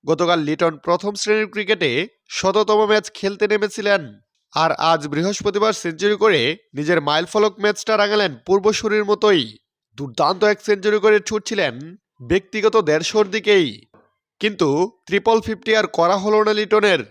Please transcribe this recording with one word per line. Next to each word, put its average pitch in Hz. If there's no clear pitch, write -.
গতকাল 165
লিটন 156
প্রথম 180
শ্রেণীর 214
ক্রিকেটে 180
শততম 208
ম্যাচ 214
খেলতে 202
নেমেছিলেন, 202
আর 156
আজ 160
বৃহস্পতিবার 196
সেঞ্চুরি 180
করে 196
নিজের 151
মাইলফলক 170
ম্যাচটা 208
রাঙালেন 208
পূর্বসূরির 208
মতোই। 202
দুর্দান্ত 147
এক 208
সেঞ্চুরি 208
করে 214
ছুটছিলেন 202
ব্যক্তিগত 202
দেড়শোর 165
দিকেই, 190
কিন্তু 190
ট্রিপল 202
ফিফটি 220
আর 214
করা 175
হলো 214
না 214
লিটনের। 208